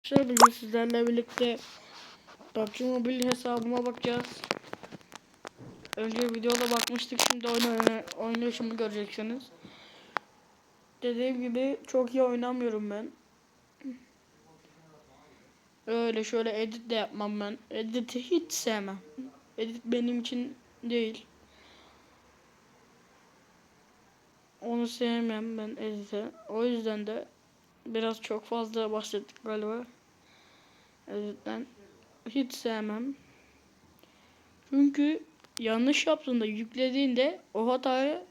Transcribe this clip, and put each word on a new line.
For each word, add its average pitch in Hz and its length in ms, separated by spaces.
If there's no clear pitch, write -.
Arkadaşlar 277 240
bugün 240 220
sizlerle 233 560
birlikte 233 500
pub 214 200
G 254 120
Mobile 254 420
hesabıma 247 580
bakacağız. 240 400
Önce 226 240
videoda 240 500
bakmıştık, 240 480
şimdi 240 160
oyun 233 160
oyna-, 226 400
oynayışımı 233 600
göreceksiniz. 214 640
Dediğim 247 400
gibi 254 360
çok 247 260
iyi 262 100
oynamıyorum 240 680
ben. 208 220
Öyle 226 360
şöyle 220 380
edit 226 280
de 233 60
yapmam 208 440
ben. 202 180
Edit'i 233 520
hiç - 280
sevmem. 196 480
Edit 226 280
benim 240 340
için 247 360
değil. 233 420
Onu 233 260
sevmem 226 720
ben 214 120
edit'i. 214 560
O 220 160
yüzden 220 420
de 220 200
biraz 226 360
çok 214 240
fazla 226 460
bahsettik 214 520
galiba. 220 420
Edit'ten 208 580
hiç 262 240
sevmem. 226 640
Çünkü 285 540
yanlış 233 480
yaptığında, 262 380
yüklediğinde 254 960
o 220 140
hatayı 262 640